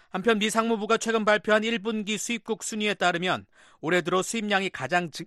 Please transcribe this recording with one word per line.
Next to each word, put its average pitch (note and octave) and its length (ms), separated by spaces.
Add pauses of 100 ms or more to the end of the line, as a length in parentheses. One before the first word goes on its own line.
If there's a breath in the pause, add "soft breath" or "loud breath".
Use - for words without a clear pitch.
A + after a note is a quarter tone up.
한편 G#3 300
미 G#3+ 100
상무부가 A3 480
최근 A3 300
발표한 G#3+ 380
일 A3+ 160
분기 G#3+ 360
수입국 A3+ 480
순위에 G#3 300
따르면, F3 500 (380 soft breath)
올해 E3+ 180
들어 F3 220
수입량이 G3+ 480
가장 F3 400
증-, E3 160